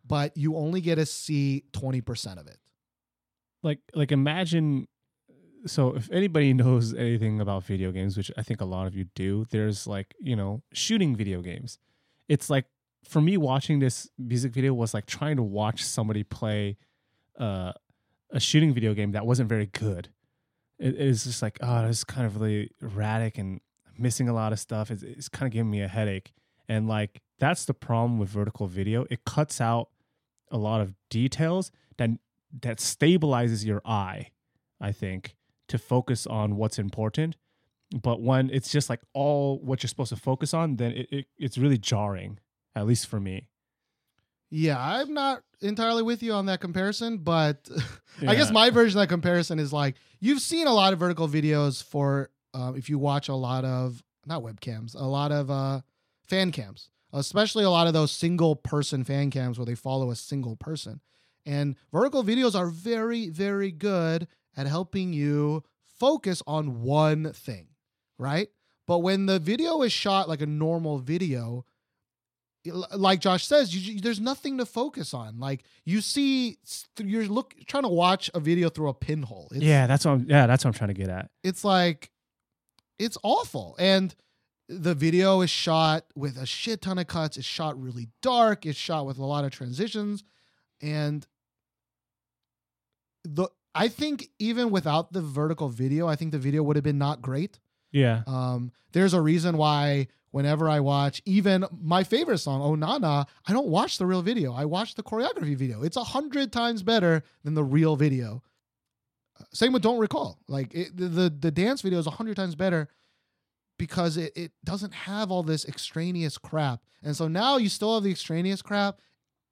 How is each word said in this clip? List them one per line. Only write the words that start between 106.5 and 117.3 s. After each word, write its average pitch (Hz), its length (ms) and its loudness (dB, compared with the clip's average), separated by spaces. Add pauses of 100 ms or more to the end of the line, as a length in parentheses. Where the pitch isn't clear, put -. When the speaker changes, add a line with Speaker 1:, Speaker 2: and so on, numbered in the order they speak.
Speaker 1:
times 233 320 -2
better 180 400 4 (200)
than 147 100 -2
the 156 100 2
real 151 320 4
video. 127 480 0 (960)
Uh, - 140 -20
same 254 200 2
with 247 80 2
Don't 233 180 2
Recall. 220 480 -2
Like, 139 260 -6
it, 170 240 -6
the, 180 100 -2
the, 175 220 2
the 151 220 -2
dance 202 300 0
video 180 180 0
is 156 80 0
a 151 40 -4
hundred 220 240 -6
times 185 200 -4
better 170 340 0 (880)
because 170 400 -2
it, 165 180 -4
it 170 160 -10 (120)
doesn't 190 300 -8
have 202 380 -6
all 180 120 0
this 156 220 -2
extraneous 165 720 -6
crap. 143 440 -4 (220)
And 147 120 -4
so 160 120 -2
now 220 300 2